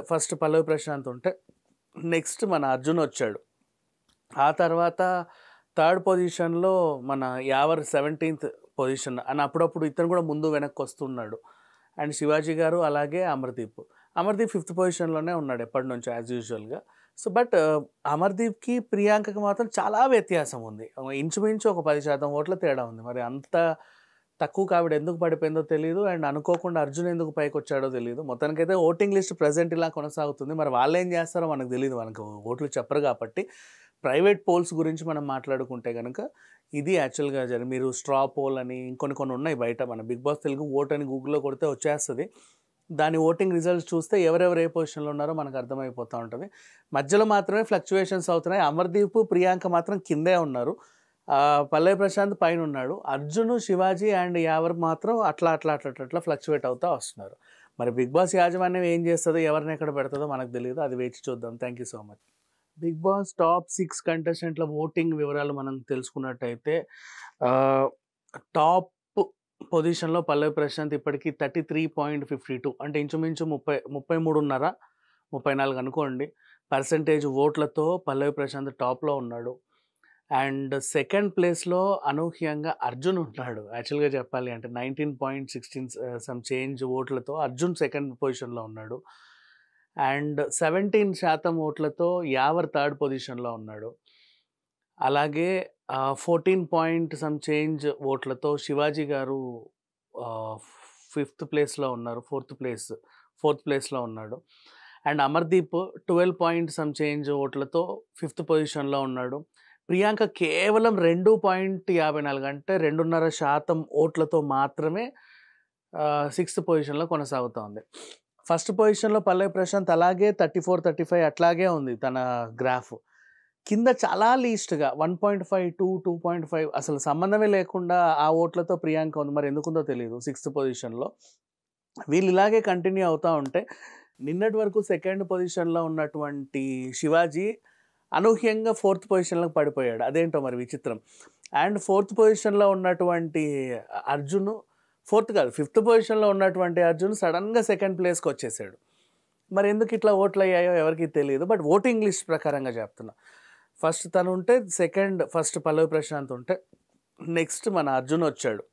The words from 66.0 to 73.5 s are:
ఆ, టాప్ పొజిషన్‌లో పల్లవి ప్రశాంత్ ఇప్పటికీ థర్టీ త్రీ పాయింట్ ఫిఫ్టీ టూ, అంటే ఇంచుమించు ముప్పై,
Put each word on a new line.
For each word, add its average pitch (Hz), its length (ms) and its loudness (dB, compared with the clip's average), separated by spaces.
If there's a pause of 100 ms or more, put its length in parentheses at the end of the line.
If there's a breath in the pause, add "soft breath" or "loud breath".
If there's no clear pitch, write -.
ఆ, 135 460 4 (480)
టాప్ 180 880 0 (500)
పొజిషన్‌లో 165 480 2
పల్లవి 151 300 2
ప్రశాంత్ 151 420 -2
ఇప్పటికీ 147 380 -4
థర్టీ 139 300 -4
త్రీ 156 240 -2
పాయింట్ 147 400 -4
ఫిఫ్టీ 135 320 -8
టూ, 127 240 -4
అంటే 147 200 -4
ఇంచుమించు 160 440 -4
ముప్పై, 143 440 -2